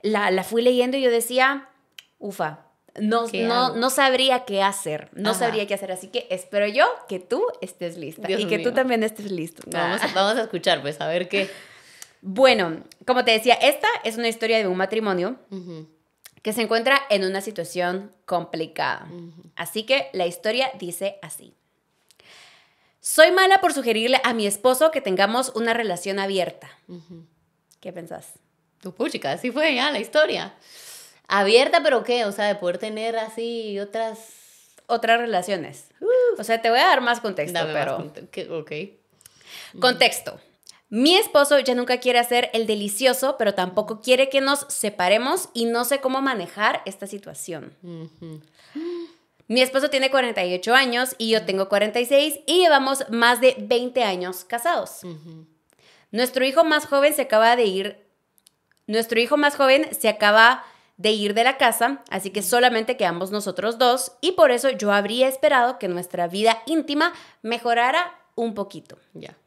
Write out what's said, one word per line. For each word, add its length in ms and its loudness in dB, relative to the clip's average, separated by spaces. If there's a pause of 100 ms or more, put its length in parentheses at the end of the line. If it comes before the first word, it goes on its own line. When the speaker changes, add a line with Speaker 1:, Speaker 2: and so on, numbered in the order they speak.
Speaker 1:
la, 300 0
la 120 0
fui 180 -2
leyendo 360 2
y 40 -2
yo 100 2
decía, 580 0 (500)
"Ufa, 460 -8 (340)
no, 280 0
Speaker 2:
¿Qué 160 -4
Speaker 1:
no, 100 0 (140)
Speaker 2:
hago? 100 -6
Speaker 1:
no 120 0
sabría 560 2
qué 180 -2
hacer, 500 -4
no 180 -2
Speaker 2:
Ajá. 80 -2
Speaker 1:
sabría 280 -2
qué 80 -4
hacer". 160 -8
Así 160 -10
que 240 -8
espero 360 -2
yo 180 4 (220)
que 120 -8
tú 240 -2 (180)
estés 360 -10
lista 300 -12
Speaker 2:
Dios 140 0
Speaker 1:
y 60 -2
que 100 0
Speaker 2:
mío. 120 -2
Speaker 1:
tú 60 -4
también 280 2
estés 280 -6
listo. 360 -8
Speaker 2:
Vamos 340 -2
a, 40 0
Speaker 1:
Ah. 100 -4
Speaker 2:
vamos 220 2
a 60 -2
escuchar, 380 -2
pues, 200 -8
a 60 -4
ver 220 -4
qué. 200 -2 (720)
Speaker 1:
Bueno, 640 2 (220)
como 180 2
te 80 4
decía, 240 4
esta 320 2 (160)
es 140 -4
una 100 -2
historia 300 0
de 100 0
un 100 -2
matrimonio 600 -2 (140)
Speaker 2:
Ujú. 360 -14 (540)
Speaker 1:
que 120 -6
se 80 -4
encuentra 380 2 (100)
en 160 2
una 160 -4
situación 680 -6 (140)
complicada. 840 -6
Speaker 2:
Ujú. 440 -20
Speaker 1:
Así 280 -8
que 300 0
la 120 -2
historia 540 -4
dice 420 -8
así. 320 -20 (1500)
Soy 260 6
mala 280 6
por 140 2
sugerirle 500 0
a 100 0
mi 140 -2
esposo 420 2
que 120 -4
tengamos 540 0
una 180 -2
relación 460 -4
abierta. 520 -4 (160)
Speaker 2:
Ujú. 380 -20 (560)
Speaker 1:
¿Qué 100 -14
pensás? 380 -16 (500)
Speaker 2:
Tu 160 -14
puchica, 380 -4
así 180 -6
fue 240 0
ya 160 0
la 80 -4
historia. 540 0 (720)
¿Abierta, 560 2
pero 220 2
qué? 180 -2
O 80 -4
sea, 140 -4
de 100 0
poder 220 -4
tener 400 -6
así 640 -8
otras 400 -6 (680)
Speaker 1:
Otras 320 2
relaciones. 680 -4 (120)
Speaker 2:
Uf. 400 2
Speaker 1:
O 60 -8
sea, 160 0
te 80 2
voy 100 4
a 80 6
dar 140 4
más 180 0
contexto, 400 -6
Speaker 2:
Dame 140 -4
más 100 -2
Speaker 1:
pero 140 -4
Speaker 2:
conte-, 320 -12
¿qué? 200 -12
Ok. 220 -10 (1000)
Ujú. 80 -18
Speaker 1:
Contexto. 580 0 (500)
Mi 280 4
esposo 420 4
ya 160 0
nunca 240 0
quiere 200 2
hacer 340 0
el 140 0
delicioso, 720 0
pero 160 0
tampoco 460 -2
quiere 300 4
que 100 2
nos 300 0
separemos 840 0
y 120 -2
no 180 0
sé 160 0
cómo 220 -2
manejar 640 -2
esta 220 -12
situación. 760 -14
Speaker 2:
Ujú. 580 -16 (1080)
Speaker 1:
Mi 140 2
esposo 280 0
tiene 200 0
cuarenta 360 0
y 80 -2
ocho 200 -2
años 440 2
y 120 -4
yo 100 4
Speaker 2:
Ujú. 80 -6
Speaker 1:
tengo 220 -2
cuarenta 300 0
y 60 0
seis 400 2
y 140 2
llevamos 500 4
más 320 4
de 180 6
veinte 440 -2
años 420 -4
casados. 580 -4
Speaker 2:
Ujú. 420 -16 (680)
Speaker 1:
Nuestro 340 0
hijo 180 4
más 240 2
joven 260 4
se 100 -2
acaba 320 4
de 100 2
ir, 400 -4 (840)
nuestro 320 0
hijo 180 2
más 180 2
joven 320 4 (100)
se 120 0
acaba 540 4 (320)
de 160 -2
ir 220 -2
de 100 2
la 140 2
casa, 540 0
así 180 -6
que 120 -6
Speaker 2:
Ujú. 80 -6
Speaker 1:
solamente 480 2
quedamos 340 -2
nosotros 480 -4
dos 420 2
y 120 0
por 180 8
eso 180 2
yo 240 -2
habría 340 2
esperado 520 2
que 80 -4
nuestra 400 -4
vida 400 2
íntima 460 0 (280)
mejorara 720 0 (200)
un 180 -4
poquito. 440 -12 (160)
Speaker 2:
Ya. 220 -20 (100)